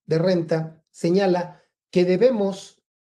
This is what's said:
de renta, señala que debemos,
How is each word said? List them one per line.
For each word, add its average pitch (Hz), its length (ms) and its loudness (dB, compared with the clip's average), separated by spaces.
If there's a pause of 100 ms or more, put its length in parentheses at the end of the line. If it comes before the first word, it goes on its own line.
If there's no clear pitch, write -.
de 156 120 -2
renta, 165 720 -2
señala 175 720 -2 (280)
que 180 140 2
debemos, 196 680 0 (360)